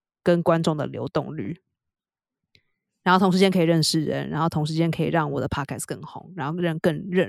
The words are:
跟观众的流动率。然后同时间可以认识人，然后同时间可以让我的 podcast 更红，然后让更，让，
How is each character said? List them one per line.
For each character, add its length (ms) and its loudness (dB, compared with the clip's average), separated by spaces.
跟 200 4
观 200 2
众 140 2
的 100 -4
流 220 -8
动 260 -4
率。 280 -10
然 120 4
后 60 6
同 100 4
时 80 4
间 140 6
可 100 2
以 20 4
认 160 4
识 240 0
人， 260 -4
然 120 -4
后 60 2
同 180 -2
时 80 -6
间 160 0
可 140 -6
以 20 -2
让 240 0
我 100 -4
的 80 -4
podcast 380 -6
更 160 -10
红， 320 -16
然 180 -6
后 80 -6
让 200 -2
更， 280 0
让， 200 2